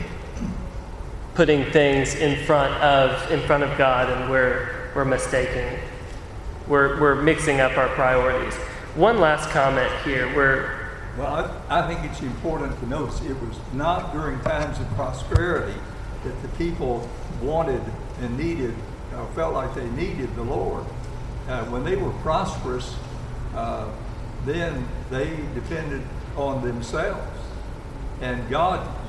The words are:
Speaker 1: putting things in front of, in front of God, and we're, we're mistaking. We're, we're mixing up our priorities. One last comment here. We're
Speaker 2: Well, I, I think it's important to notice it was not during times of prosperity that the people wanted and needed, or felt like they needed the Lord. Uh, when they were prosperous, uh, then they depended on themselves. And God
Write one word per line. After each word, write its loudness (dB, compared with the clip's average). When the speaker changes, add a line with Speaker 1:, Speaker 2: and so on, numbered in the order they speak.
Speaker 1:
putting 6
things 6
in 2
front 6
of, 6
in 2
front 6
of 0
God, 6
and 0
we're, 2
we're 2
mistaking. 0
We're, 4
we're 6
mixing 4
up 4
our 4
priorities. 2
One 6
last 4
comment 4
here. 0
We're 4
Speaker 2:
Well, -2
I, 4
I 0
think -2
it's -8
important -4
to -6
notice -2
it -4
was -6
not 0
during -4
times 0
of -4
prosperity 0
that -6
the -8
people -2
wanted 0
and -2
needed, -2
or -6
felt -2
like -2
they -4
needed -4
the -4
Lord. -2
Uh, -4
when -4
they 0
were 0
prosperous, -2
uh, -4
then 0
they -2
depended -4
on 0
themselves. -2
And -4
God 2